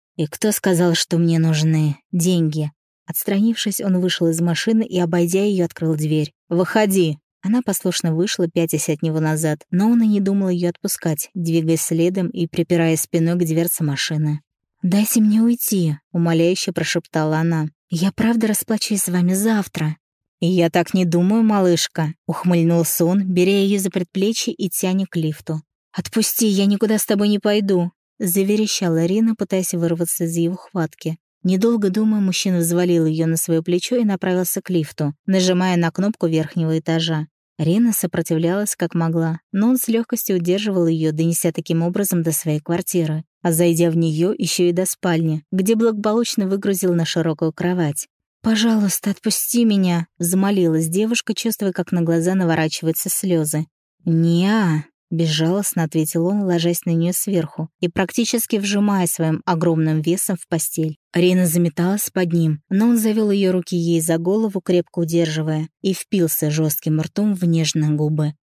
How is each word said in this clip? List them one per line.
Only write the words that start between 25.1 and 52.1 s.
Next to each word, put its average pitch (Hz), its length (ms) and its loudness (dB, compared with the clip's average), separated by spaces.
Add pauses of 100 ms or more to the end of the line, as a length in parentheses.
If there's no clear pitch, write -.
лифту. 156 440 -4 (300)
«Отпусти, - 560 -2
я 196 180 2
никуда 208 320 2
с - 80 -4
тобой 208 220 2
не 208 120 2
пойду», — 196 520 0 (280)
заверещала 190 840 0
Рина, 220 300 2
пытаясь 185 380 -2
вырваться 170 500 -2
из 165 120 -2
его 170 200 0
хватки. 160 640 -6 (260)
Недолго 202 460 2
думая, 214 320 0
мужчина 185 380 0
взвалил 170 460 2
ее 160 220 0
на 165 80 0
свое 160 260 0
плечо 175 360 -2
и 240 80 2
направился 185 560 -2
к - 80 -8
лифту, 151 440 -2 (120)
нажимая 185 500 2
на 170 160 2
кнопку 190 360 -2
верхнего 160 520 0
этажа. 160 480 -2 (300)
Рина 202 340 2
сопротивлялась 175 840 -2
как 175 180 -4
могла, 165 440 0 (120)
но 202 160 0
он 254 100 2
с - 120 -4
легкостью 226 480 -2
удерживал 180 500 0
ее, 160 240 0
донеся 165 400 0
таким 165 320 -2
образом 180 400 -2
до 165 80 -2
своей 151 300 -2
квартиры, 165 640 -4 (160)
а 175 100 0
зайдя 170 400 2
в 165 60 0
нее, 165 400 0
еще 180 260 -2
и 175 80 4
до 180 140 0
спальни, 160 640 -2
где 190 240 0
благополучно 220 720 0
выгрузил 190 480 0
на 165 100 0
широкую 160 460 -2
кровать. 170 560 -2 (340)
«Пожалуйста, 220 680 0
отпусти 226 540 -2
меня», — 185 420 2 (120)
взмолилась 175 680 0
девушка, 220 460 -2
чувствуя, 214 400 -4
как - 180 -6
на 175 100 2
глаза 165 340 0